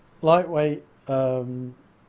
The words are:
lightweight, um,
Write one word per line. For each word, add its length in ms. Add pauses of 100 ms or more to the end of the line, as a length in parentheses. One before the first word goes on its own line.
(220)
lightweight, 600 (240)
um, 680 (340)